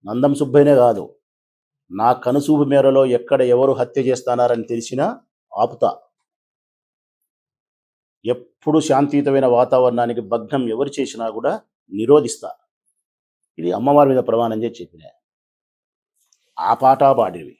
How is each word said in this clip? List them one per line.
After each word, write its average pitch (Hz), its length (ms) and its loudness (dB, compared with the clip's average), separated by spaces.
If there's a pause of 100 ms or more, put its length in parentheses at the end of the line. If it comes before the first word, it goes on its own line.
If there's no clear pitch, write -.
నందం 127 360 0
సుబ్బయ్యనే 143 400 4
కాదు, 117 240 2 (840)
నా 104 180 0 (160)
కనుసూపు 143 480 0
మేరలో 135 300 4 (160)
ఎక్కడ 131 220 -2 (140)
ఎవరు 135 260 2
హత్య 123 280 -4
చేస్తానారని 120 640 -2
తెలిసినా 123 340 -6 (460)
ఆపుతా. 117 380 -2 (2250)
ఎప్పుడు 123 540 -4 (100)
శాంతియుతమైన 139 580 0
వాతావరణానికి 120 760 0 (100)
భగ్నం 127 300 -4 (120)
ఎవరు 135 240 -6
చేసినా 117 380 -8
కూడా 120 160 -4 (400)
నిరోధిస్తా. 117 580 0 (1080)
ఇది 87 200 -4
అమ్మవారి 139 340 4
మీద 131 160 2
ప్రమాణం 113 360 -2
చేసి 120 180 -8
చెప్పిన. 80 220 -20 (1500)
ఆ 92 180 -2
పాట 131 280 2 (160)
పాడివి. 87 420 -6